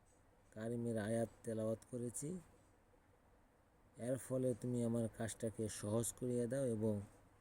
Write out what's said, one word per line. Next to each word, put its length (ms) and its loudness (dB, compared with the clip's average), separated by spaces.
কারিমের 440 0
আয়াত 300 2
তেলাওয়াত 340 0
করেছি, 500 -4
এর 200 0
ফলে 360 2
তুমি 300 0
আমার 240 4
কাজটাকে 500 -2
সহজ 440 0
করিয়ে 340 0
দাও 200 2
এবং 340 2